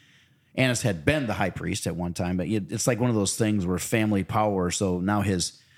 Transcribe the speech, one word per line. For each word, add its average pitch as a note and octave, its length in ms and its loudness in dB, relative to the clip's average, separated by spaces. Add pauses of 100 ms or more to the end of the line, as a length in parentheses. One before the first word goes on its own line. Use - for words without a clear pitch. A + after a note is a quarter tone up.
(600)
Annas B2+ 220 2
had F2 240 -2
been D3 200 2
the G#2 80 -2
high G2 160 0
priest - 380 -6
at E2+ 80 -2
one F2 180 -4
time, F2+ 240 -2
but F2 100 -2
it, G#2 240 -2
it's A#2 140 -4
like A#2+ 140 2
one B2 100 2
of A#2 60 2
those G2 220 0
things G#2+ 280 2
where F2+ 140 0
family G#2+ 440 2
power. G2+ 480 0
So F2+ 280 0
now G2+ 220 2
his F#2+ 320 0 (240)